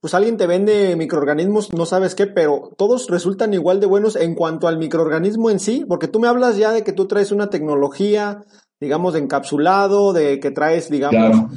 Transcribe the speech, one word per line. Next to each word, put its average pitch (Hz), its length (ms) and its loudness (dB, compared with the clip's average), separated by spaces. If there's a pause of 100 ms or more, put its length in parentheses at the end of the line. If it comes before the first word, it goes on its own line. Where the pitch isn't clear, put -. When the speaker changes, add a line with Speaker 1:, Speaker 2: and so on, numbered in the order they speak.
Speaker 1:
pues 170 140 -6
alguien 220 200 2
te 196 120 0
vende 196 500 2
microorganismos, 160 760 -2
no 165 120 -2
sabes 185 300 0
qué, 202 100 0
pero 156 500 0
¿todos 240 320 0
resultan 190 460 -2
igual 180 260 2
de 202 60 2
buenos 202 300 2
en 170 180 0
cuanto 165 340 -2
al 165 120 0
microorganismo 165 720 0
en 202 80 0
sí? 254 280 -2
Porque 175 200 -2
tú 220 120 0
me 233 80 2
hablas 240 300 2
ya 214 140 2
de 226 120 0
que 208 80 -4
tú 190 160 -2
traes 202 240 0
una 202 200 -2
tecnología, 190 920 -2 (400)
digamos, 156 320 -2
de 160 60 0
encapsulado, 185 920 2
de 147 280 0
que 139 100 -4
traes, 156 400 0
digamos, 113 480 2
Speaker 2:
Claro. 113 200 2